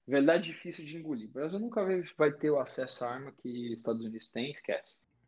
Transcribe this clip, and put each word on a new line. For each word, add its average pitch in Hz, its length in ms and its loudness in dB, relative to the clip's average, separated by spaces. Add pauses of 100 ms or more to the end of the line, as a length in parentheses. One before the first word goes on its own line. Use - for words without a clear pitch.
Verdade 151 440 6
difícil 165 340 -10
de 156 120 -10
engolir. 143 320 -6
O - 40 -20
Brasil 160 260 -4
nunca 226 240 0
vai, 185 200 2 (140)
vai 151 160 6
ter 151 180 2
o 143 80 6
acesso 127 460 -2
à 120 40 -2
arma 135 220 -8
que 120 420 -6
os 113 60 -6
Estados 113 260 0
Unidos 110 240 -8
têm, 127 220 -2
esquece. - 480 -4 (280)